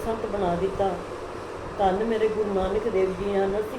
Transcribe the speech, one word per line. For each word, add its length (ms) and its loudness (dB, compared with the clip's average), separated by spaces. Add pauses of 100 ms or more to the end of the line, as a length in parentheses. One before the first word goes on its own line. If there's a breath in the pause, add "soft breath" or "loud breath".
ਸੰਤ 200 -2
ਬਣਾ 280 0
ਦਿੱਤਾ। 360 0 (880)
ਧੰਨ 260 4
ਮੇਰੇ 240 2
ਗੁਰੂ 260 0
ਨਾਨਕ 340 0
ਦੇਵ 240 2
ਜੀ 220 -2
ਹਨ। 260 2
ਅਸੀਂ 180 -6